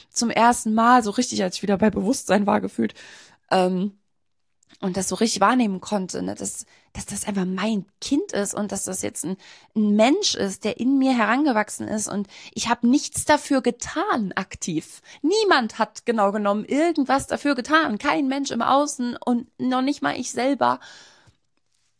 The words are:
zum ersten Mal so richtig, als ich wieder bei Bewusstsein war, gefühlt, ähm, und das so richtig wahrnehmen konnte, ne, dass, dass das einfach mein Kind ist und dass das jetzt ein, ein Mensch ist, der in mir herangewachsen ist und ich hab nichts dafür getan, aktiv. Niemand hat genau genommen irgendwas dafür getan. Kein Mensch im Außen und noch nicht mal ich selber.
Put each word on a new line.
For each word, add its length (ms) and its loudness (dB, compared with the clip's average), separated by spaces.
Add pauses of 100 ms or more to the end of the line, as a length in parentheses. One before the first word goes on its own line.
(100)
zum 200 -2
ersten 440 2
Mal 300 6
so 80 -2
richtig, 320 -2
als 120 -4
ich 60 -12
wieder 160 2
bei 120 4
Bewusstsein 540 0
war, 160 2
gefühlt, 340 -4 (580)
ähm, 400 2 (920)
und 140 -2
das 120 -4
so 60 -4
richtig 260 0
wahrnehmen 400 2
konnte, 420 -6
ne, 120 -6
dass, 320 -10 (260)
dass 140 -12
das 200 -10
einfach 180 -2
mein 420 -2 (140)
Kind 320 -2
ist 200 -2
und 200 -6
dass 100 -8
das 180 -6
jetzt 240 -8
ein, 120 -4 (400)
ein 180 2
Mensch 400 4
ist, 300 -4
der 160 -4
in 180 2
mir 180 2
herangewachsen 720 0
ist 220 -4
und 180 -4 (260)
ich 160 -6
hab 140 -2
nichts 420 2
dafür 380 2
getan, 720 -2
aktiv. 680 -8 (220)
Niemand 560 2
hat 260 -4
genau 280 2
genommen 320 0
irgendwas 640 0
dafür 260 0
getan. 440 0
Kein 280 0
Mensch 240 -4
im 100 -2
Außen 640 0
und 240 -2 (100)
noch 240 0
nicht 200 -2
mal 160 -2
ich 140 -8
selber. 480 0 (1200)